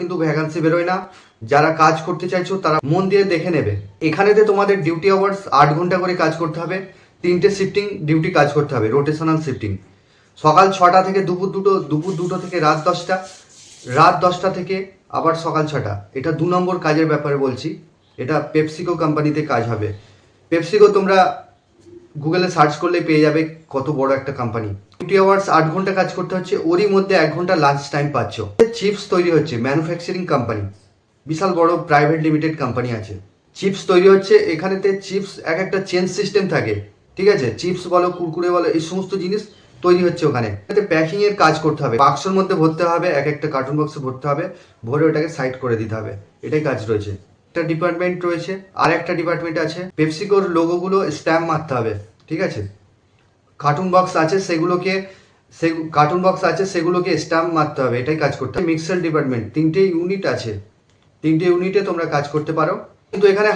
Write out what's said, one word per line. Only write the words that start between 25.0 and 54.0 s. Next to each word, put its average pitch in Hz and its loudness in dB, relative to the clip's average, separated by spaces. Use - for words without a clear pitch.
আওয়ার্স 196 4
আট 160 4
ঘন্টা 190 -2
কাজ 175 2
করতে 185 -6
হচ্ছে, 180 -4
ওরই 202 2
মধ্যে 190 2
এক - 2
ঘন্টা 180 0
লাঞ্চ 143 2
টাইম 143 0
পাচ্ছ। 107 -4
চিপস 196 -2
তৈরি 175 2
হচ্ছে 143 0
ম্যানুফ্যাকচারিং 170 -4
কোম্পানি, 110 -2
বিশাল 160 -2
বড় 170 4
প্রাইভেট 151 4
লিমিটেড 151 2
কোম্পানি 123 -2
আছে। 101 -10
চিপস 190 -2
তৈরি 185 6
হচ্ছে, 196 4
এখানেতে 190 -2
চিপস 190 -6
এক 165 -2
একটা 190 -4
চেন 180 0
সিস্টেম 202 0
থাকে, 110 0
ঠিক 190 2
আছে? 135 0
চিপস 180 -4
বলো, 180 4
কুরকুরে 170 -2
বলো, 165 2
এই 160 0
সমস্ত 185 -6
জিনিস 202 -2
তৈরি 180 6
হচ্ছে 165 0
ওখানে। 120 0
এতে - 2
প্যাকিংয়ের 196 2
কাজ 156 6
করতে 147 0
হবে, 123 0
বাক্সের 190 2
মধ্যে 185 0
ভরতে 160 2
হবে, 170 0
এক - -2
একটা 156 -4
কার্টুন 135 -4
বক্সে 147 -6
ভরতে 127 -8
হবে, 151 -2
ভরে 151 0
ওটাকে 156 0
সাইড 131 -4
করে 120 -2
দিতে 110 -6
হবে, 107 -8
এটাই 151 -2
কাজ 123 -2
রয়েছে। 101 -2
একটা 160 -2
ডিপার্টমেন্ট 175 -2
রয়েছে, 175 -4
আর 151 4
একটা 175 -6
ডিপার্টমেন্ট 165 -4
আছে। 151 -6
PepsiCo-র 190 0
লোগোগুলো 175 0
স্ট্যাম্প 165 0
মারতে 151 -4
হবে, 110 -2
ঠিক 160 -6
আছে? 107 -8
কার্টুন 165 0
বক্স 180 4